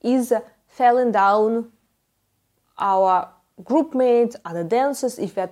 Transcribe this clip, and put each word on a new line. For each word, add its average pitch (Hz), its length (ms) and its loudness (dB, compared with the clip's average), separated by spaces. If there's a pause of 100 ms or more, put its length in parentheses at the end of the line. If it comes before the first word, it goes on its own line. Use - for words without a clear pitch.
is, 247 260 -2
uh, 226 80 0 (300)
falling 247 420 2
down 214 600 0 (1080)
our 190 500 0 (360)
group 320 280 0
mates, 240 520 2
other 170 180 -8
dancers, 247 560 -4
if 190 160 -8
we 196 80 -4
are 185 100 -8